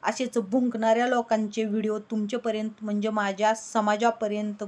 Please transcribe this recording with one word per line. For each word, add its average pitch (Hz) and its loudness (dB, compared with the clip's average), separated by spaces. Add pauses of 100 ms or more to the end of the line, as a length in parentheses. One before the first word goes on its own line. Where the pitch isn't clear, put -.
असेच 233 -2
भुंकणाऱ्या 226 2
लोकांचे 226 0
व्हिडिओ 214 0
तुमच्यापर्यंत, 214 -4
म्हणजे 208 -2
माझ्या 208 2
समाजापर्यंत, 214 0